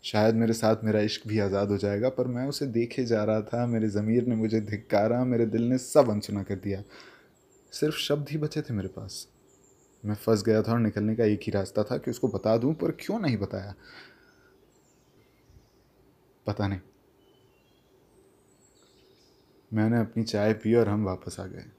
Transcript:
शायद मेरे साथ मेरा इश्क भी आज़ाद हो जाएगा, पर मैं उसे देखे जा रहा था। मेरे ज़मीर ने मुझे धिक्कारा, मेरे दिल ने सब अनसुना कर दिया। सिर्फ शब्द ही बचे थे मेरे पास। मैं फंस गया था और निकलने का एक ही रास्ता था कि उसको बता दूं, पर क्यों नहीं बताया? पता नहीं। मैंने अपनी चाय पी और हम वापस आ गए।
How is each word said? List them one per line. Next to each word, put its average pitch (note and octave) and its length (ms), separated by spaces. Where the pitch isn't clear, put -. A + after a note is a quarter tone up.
शायद D#3 320
मेरे A2+ 180
साथ C3 300
मेरा G#2+ 160
इश्क G#2+ 280
भी G#2+ 120
आज़ाद G2+ 300
हो G2+ 80
जाएगा, G2+ 320
पर B2+ 180
मैं B2+ 200
उसे C#3+ 200
देखे A#2 380
जा A2+ 180
रहा G#2+ 180
था। A#2 240
मेरे A2+ 240
ज़मीर A2 380
ने A#2+ 80
मुझे A2 260
धिक्कारा, A2 640
मेरे A#2 200
दिल A2+ 180
ने B2+ 140
सब B2+ 320
अनसुना G#2 340
कर G2 120
दिया। G2 280
सिर्फ D3+ 240
शब्द D3 340
ही D3+ 80
बचे D3+ 240
थे C3 120
मेरे F#2+ 140
पास। - 400
मैं G#2 100
फंस G#2 280
गया G#2+ 180
था A2 100
और A#2 80
निकलने G#2+ 360
का A#2 100
एक G#2 180
ही G2+ 80
रास्ता G2+ 320
था B2 140
कि B2 140
उसको B2 160
बता G#2+ 300
दूं, C3 160
पर E3 180
क्यों G3+ 280
नहीं C#3 180
बताया? G2 380
पता G2+ 200
नहीं। G2 120
मैंने A2+ 260
अपनी A2+ 240
चाय G#2+ 300
पी A2 220
और A2 140
हम G#2 160
वापस F#2 340
आ F#2+ 60
गए। F#2+ 200